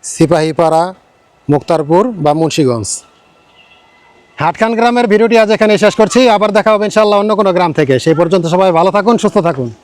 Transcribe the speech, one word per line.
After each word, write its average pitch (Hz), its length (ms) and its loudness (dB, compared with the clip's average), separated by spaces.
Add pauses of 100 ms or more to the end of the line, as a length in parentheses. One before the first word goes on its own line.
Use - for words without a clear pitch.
সিপাহীপাড়া, 160 760 0 (640)
মুক্তারপুর 156 540 0 (220)
বা 147 160 2
মুন্সিগঞ্জ। 127 480 -2 (1500)
হাটখান 170 400 -2
গ্রামের 240 340 0
ভিডিওটি 226 300 2
আজ 208 140 0
এখানে 214 220 2
শেষ 208 220 2
করছি, 220 200 2 (140)
আবার 208 220 0
দেখা 214 180 2
হবে 208 140 -2
ইনশাআল্লাহ 208 340 2
অন্য 214 180 -2
কোনো 196 160 2
গ্রাম 180 220 0
থেকে। 139 160 2 (100)
সেই 160 140 2
পর্যন্ত 170 260 0 (100)
সবাই 190 240 2
ভালো 180 180 2
থাকুন, 208 260 2
সুস্থ 208 140 0 (120)
থাকুন 135 200 -4 (160)